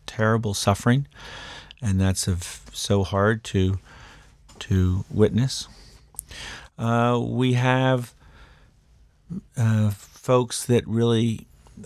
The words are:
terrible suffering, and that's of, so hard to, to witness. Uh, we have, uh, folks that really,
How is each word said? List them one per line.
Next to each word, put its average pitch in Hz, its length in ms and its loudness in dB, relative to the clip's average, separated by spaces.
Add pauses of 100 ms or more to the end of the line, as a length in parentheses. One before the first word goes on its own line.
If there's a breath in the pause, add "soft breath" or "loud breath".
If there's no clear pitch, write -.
terrible 110 480 0
suffering, 120 540 2 (760 loud breath)
and 98 180 0
that's 95 280 0
of, 90 340 -4 (100)
so 101 320 0
hard 104 420 2
to, 95 340 0 (800 loud breath)
to 92 500 2
witness. 107 580 0 (1080 loud breath)
Uh, 117 460 0
we 120 300 0
have, 127 600 0 (1400 soft breath)
uh, 110 320 2
folks - 760 -2
that 120 220 2
really, 113 600 0 (380)